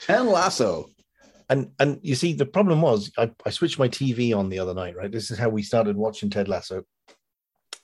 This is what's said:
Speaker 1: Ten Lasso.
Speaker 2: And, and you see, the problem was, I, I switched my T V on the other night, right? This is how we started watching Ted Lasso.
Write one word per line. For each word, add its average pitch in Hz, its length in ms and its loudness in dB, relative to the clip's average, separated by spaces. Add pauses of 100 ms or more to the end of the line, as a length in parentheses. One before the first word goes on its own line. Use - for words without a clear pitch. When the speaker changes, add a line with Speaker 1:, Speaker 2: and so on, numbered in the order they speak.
Speaker 1:
Ten 240 260 2
Lasso. 139 640 2 (600)
Speaker 2:
And, 135 300 0
and 139 240 2
you 143 140 0
see, 170 160 0
the 139 120 0
problem 170 380 2
was, 110 340 2
I, 117 140 0 (140)
I 107 60 -2
switched - 280 -2
my 131 80 4
T 127 260 -2
V 120 200 0
on 98 160 0
the 95 100 -6
other 92 160 -4
night, 90 220 -8
right? 101 160 -8
This 110 180 -6
is 107 80 -8
how 120 100 2
we 107 140 -2
started 104 340 0
watching 107 320 -4
Ted 101 200 -2
Lasso. 92 340 -6 (1000)